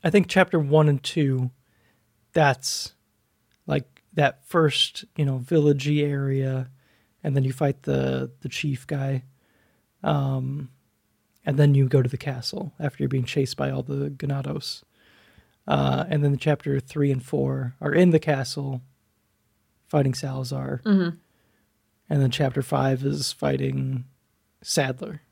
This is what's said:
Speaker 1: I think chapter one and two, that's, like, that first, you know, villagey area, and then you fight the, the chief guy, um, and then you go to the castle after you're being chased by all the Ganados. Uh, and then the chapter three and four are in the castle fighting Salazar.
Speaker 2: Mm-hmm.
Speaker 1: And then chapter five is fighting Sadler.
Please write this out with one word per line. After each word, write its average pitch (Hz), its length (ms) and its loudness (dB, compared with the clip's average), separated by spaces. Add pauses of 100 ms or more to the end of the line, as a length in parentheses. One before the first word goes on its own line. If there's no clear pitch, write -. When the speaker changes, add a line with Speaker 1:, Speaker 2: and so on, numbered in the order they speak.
Speaker 1:
I 170 60 4
think 196 180 4
chapter 180 320 2
one 151 280 6
and 139 140 2
two, 131 480 0 (800)
that's, - 640 0 (720)
like, 143 360 -4 (120)
that 143 320 0
first, - 580 0 (120)
you 151 80 0
know, 135 140 -2
villagey 147 720 2
area, 135 640 -2 (520)
and 143 140 -2
then 135 80 2
you 131 80 -2
fight 139 300 -2
the, 131 480 -2 (100)
the 139 80 -10
chief - 380 -6
guy, 135 380 -4 (760)
um, 135 680 -2 (760)
and 143 140 0
then 143 160 6
you 139 140 6
go 131 140 4
to 127 60 0
the 131 80 -6
castle 135 600 -8
after 147 240 -4
you're 135 60 0
being 131 160 0
chased 135 320 -2
by 135 140 -2
all 135 120 -4
the 143 280 -4
Ganados. 139 720 -6 (840)
Uh, 139 420 0
and 147 160 0
then 143 80 4
the 139 60 -2
chapter 143 420 -2
three 143 300 0
and 131 140 -2
four 135 560 -2
are 143 120 -2
in 180 180 6
the 160 80 6
castle 135 640 -2 (1040)
fighting 135 280 0
Salazar. 135 680 -8
Speaker 2:
Mm-hmm. 185 320 2 (960)
Speaker 1:
And 143 120 2
then 131 80 2
chapter 135 320 -2
five 135 420 -2
is 139 280 -4
fighting 135 720 -4 (580)
Sadler. 135 680 -4